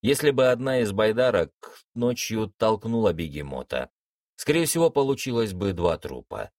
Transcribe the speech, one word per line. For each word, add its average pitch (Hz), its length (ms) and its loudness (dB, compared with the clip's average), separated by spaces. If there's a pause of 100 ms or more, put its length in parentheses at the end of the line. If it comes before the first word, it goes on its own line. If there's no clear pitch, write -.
Если 143 280 2
бы 127 200 4
одна 127 300 0
из 104 120 0
байдарок 110 600 2 (420)
ночью 117 640 -2
толкнула 110 540 0
бегемота, 69 800 -6 (460)
скорее 160 300 0
всего, 165 240 2
получилось 123 640 0
бы 95 180 -2
два 85 240 0
трупа. 62 640 -12